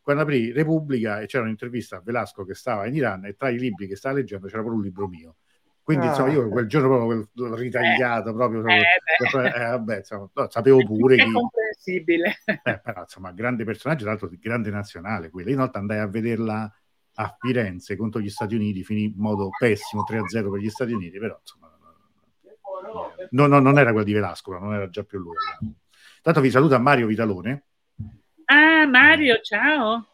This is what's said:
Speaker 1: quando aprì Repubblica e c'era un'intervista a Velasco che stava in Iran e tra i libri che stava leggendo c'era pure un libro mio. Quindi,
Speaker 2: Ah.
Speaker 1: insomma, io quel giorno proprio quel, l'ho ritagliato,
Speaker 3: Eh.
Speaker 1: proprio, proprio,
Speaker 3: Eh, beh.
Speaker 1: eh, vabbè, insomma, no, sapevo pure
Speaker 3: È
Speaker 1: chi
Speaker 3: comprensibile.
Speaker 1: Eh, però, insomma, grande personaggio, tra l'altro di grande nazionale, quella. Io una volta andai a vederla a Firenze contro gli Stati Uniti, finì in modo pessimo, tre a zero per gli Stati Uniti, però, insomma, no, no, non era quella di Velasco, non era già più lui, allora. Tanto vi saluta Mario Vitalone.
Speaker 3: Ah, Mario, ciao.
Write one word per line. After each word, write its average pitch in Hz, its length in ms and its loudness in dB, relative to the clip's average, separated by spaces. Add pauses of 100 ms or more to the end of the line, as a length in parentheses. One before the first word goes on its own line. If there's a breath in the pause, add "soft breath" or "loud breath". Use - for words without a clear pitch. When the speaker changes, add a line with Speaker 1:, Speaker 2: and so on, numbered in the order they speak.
Speaker 1:
quando 143 220 0
aprì 123 300 0
Repubblica 139 680 0
e 104 60 -10
c'era 127 180 -4
un'intervista 110 520 -8
a 90 60 -14
Velasco 107 440 -6
che 95 80 -12
stava 107 320 -6
in 127 80 -6
Iran 101 320 -4
e 101 80 -12
tra 135 160 -4
i 120 80 -4
libri 101 280 -6
che 95 100 -8
stava 135 180 -6
leggendo 101 320 -6
c'era 107 160 -8
pure 113 140 -4
un 107 60 -2
libro 98 260 -8
mio. 82 280 -18 (500)
Quindi, 156 200 2
Speaker 2:
Ah. - 20 2
Speaker 1:
insomma, 139 240 2
io 127 160 2
quel 113 180 -2
giorno 131 220 2
proprio 123 180 4
quel, 117 420 -4
l'ho 113 60 -6
ritagliato, 120 760 0
Speaker 3:
Eh. 107 40 -6
Speaker 1:
proprio, 117 260 0
proprio, 175 220 4
Speaker 3:
Eh, 170 500 2
beh. 123 220 0
Speaker 1:
eh, 120 140 -4
vabbè, 117 300 -4
insomma, 98 360 -12
no, 131 160 -4
sapevo 127 340 6
pure 107 300 4
Speaker 3:
È - 100 6
Speaker 1:
chi - 80 0
Speaker 3:
comprensibile. 180 1040 -2 (100)
Speaker 1:
Eh, 127 380 -4
però, 95 200 -12
insomma, 92 280 -16
grande 113 340 -4
personaggio, 131 380 -4
tra 104 80 -4
l'altro 104 180 -6
di 85 80 -14
grande 113 340 -4
nazionale, 101 600 -8
quella. 90 200 -10
Io 139 40 0
una 135 120 0
volta 107 120 -6
andai 104 220 -4
a 107 80 -4
vederla 110 600 -4 (500)
a 104 200 -8
Firenze 107 560 -4
contro 107 260 -6
gli 101 80 -6
Stati 104 280 -6
Uniti, 104 260 -2
finì 107 220 -4
in 107 120 -4
modo 101 400 -2
pessimo, 104 460 0
tre 110 160 -4
a 101 80 -4
zero 101 240 -4
per 101 100 -6
gli 107 80 -4
Stati 113 240 -6
Uniti, 95 280 -8
però, 104 200 -10
insomma, - 300 -20 (1600)
no, 139 160 4
no, 143 140 6
non 139 180 6
era 123 120 6
quella 107 140 2
di 104 80 -2
Velasco, 95 460 -4
non 104 160 -6
era 98 140 -4
già 98 160 -10
più 101 160 -12
lui, 85 140 -12 (240)
allora. - 160 -10 (480 soft breath)
Tanto 160 180 2
vi 131 100 4
saluta 135 280 6
Mario 123 280 4
Vitalone. 107 580 -2 (840)
Speaker 3:
Ah, 311 400 8
Mario, 277 540 6
ciao. 233 720 0